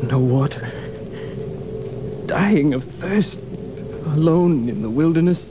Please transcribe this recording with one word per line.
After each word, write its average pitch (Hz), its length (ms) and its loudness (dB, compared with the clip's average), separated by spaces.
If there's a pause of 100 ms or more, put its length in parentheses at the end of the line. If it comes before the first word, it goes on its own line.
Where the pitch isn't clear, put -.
No 127 160 2
water. 131 520 2 (1500)
Dying 151 480 4
of 127 100 -2
thirst. - 560 -2 (680)
Alone 160 640 4
in 104 120 -4
the 110 80 -2
wilderness. 165 600 4